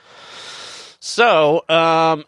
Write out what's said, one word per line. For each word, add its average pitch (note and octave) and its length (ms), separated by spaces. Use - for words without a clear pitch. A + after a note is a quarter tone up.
So, E3 680
um, D#3+ 600